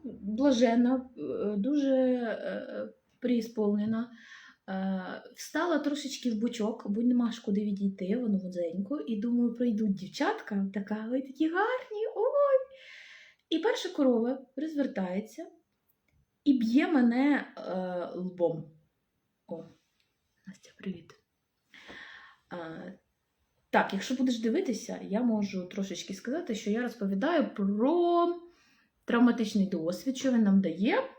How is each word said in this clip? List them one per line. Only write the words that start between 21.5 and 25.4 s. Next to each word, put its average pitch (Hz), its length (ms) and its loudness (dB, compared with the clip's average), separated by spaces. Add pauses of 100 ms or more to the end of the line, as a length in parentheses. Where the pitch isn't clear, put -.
Е, 180 460 -12 (760)
так, - 160 4
якщо 196 220 -4
будеш 254 240 0
дивитися, 220 640 -2
я 190 200 -2
можу 202 440 0